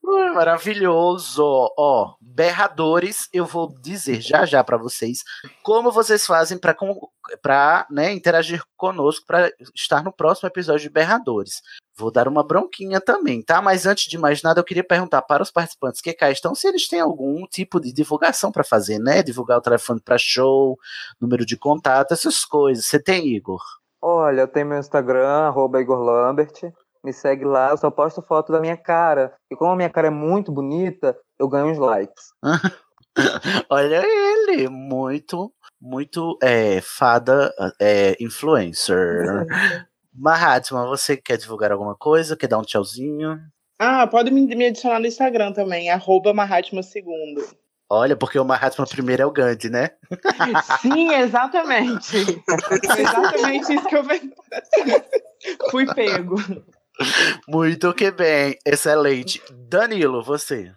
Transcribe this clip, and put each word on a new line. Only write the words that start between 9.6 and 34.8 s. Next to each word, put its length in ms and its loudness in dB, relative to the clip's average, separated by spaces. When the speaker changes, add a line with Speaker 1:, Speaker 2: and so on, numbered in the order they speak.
Speaker 1:
estar 280 -2
no 80 -6
próximo 380 0
episódio 340 -2
de 80 -12
Berradores. 680 -2
Vou 160 -6
dar 160 4
uma 200 2
bronquinha 540 -2
também, 420 -2
tá? 180 2
Mas 240 2
antes 200 0
de 120 -12
mais 260 0
nada, 180 4
eu 40 2
queria 200 -4
perguntar 360 2
para 220 2
os 80 -6
participantes 500 -4
que 140 -6
cá 160 2
estão 240 -2
se 120 -4
eles 220 -2
têm 120 -2
algum 460 -4
tipo 320 -4
de 140 -6
divulgação 580 -2
pra 140 -2
fazer, 340 0
né? 240 2
Divulgar 360 0
o 40 -2
telefone 380 0
pra 160 0
show, 600 2
número 240 0
de 120 -6
contato, 560 2
essas 320 -2
coisas. 420 0
Você 160 0
tem, 240 0
Igor? 340 -4
Speaker 2:
Olha, 420 2
eu 60 0
tenho 180 -2
meu 120 -4
Instagram, 680 2
arroba 320 0
Igor 200 0
Lambert. 720 0
Me 80 -8
segue 320 -2
lá, 260 2
eu 60 0
só 140 0
posto 320 -2
foto 300 -2
da 80 2
minha 160 -4
cara. 580 0
E 60 -12
como 160 0
a 40 0
minha 140 0
cara 180 2
é 20 2
muito 400 -2
bonita, 680 -4
eu 100 0
ganho 180 0
uns 120 -2
likes. 540 -4
Speaker 1:
<laughs> 1300 -2
Olha 340 2
ele, 640 0
muito, 840 -6